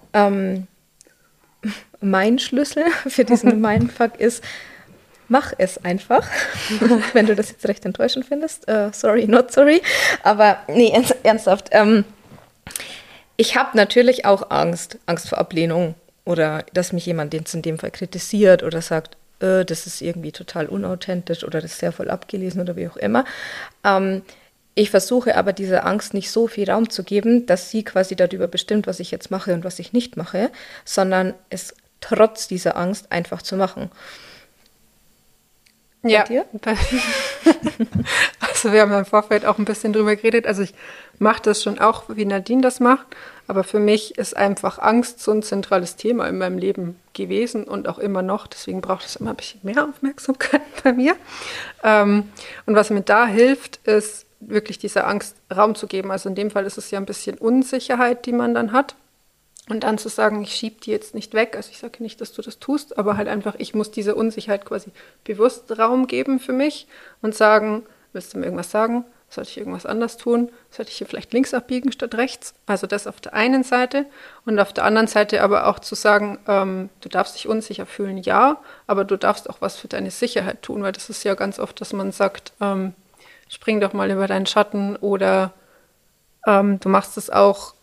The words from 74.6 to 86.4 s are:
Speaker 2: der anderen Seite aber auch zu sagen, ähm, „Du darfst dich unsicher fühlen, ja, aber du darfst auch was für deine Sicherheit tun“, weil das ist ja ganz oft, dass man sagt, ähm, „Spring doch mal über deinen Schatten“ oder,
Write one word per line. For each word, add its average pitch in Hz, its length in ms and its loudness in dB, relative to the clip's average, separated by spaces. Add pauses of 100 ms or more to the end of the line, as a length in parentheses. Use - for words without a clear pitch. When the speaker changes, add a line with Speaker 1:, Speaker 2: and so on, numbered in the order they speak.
Speaker 2:
der - 100 -2
anderen 220 240 4
Seite 208 340 0
aber 202 260 2
auch 202 120 0
zu - 160 -12
sagen, 208 500 0
ähm, 196 440 -2 (100)
„Du - 80 -20
darfst - 280 -4
dich - 120 -10
unsicher 190 380 -4
fühlen, 196 320 -8
ja, 196 440 2 (240)
aber 196 200 0
du 196 120 -2
darfst - 320 -2
auch - 120 -12
was 196 160 -6
für - 100 -18
deine 190 240 -8
Sicherheit 190 500 -4
tun“, 208 220 -8
weil 196 80 -2
das - 180 -14
ist - 140 -12
ja 202 120 0
ganz 196 220 -6
oft, - 220 -10
dass - 140 -10
man 196 180 -6
sagt, - 480 -4
ähm, 196 340 -2 (540)
„Spring - 320 -4
doch 202 140 0
mal 196 180 -2
über 196 160 0
deinen 190 180 -2
Schatten“ 202 520 -2
oder, 190 560 0 (920)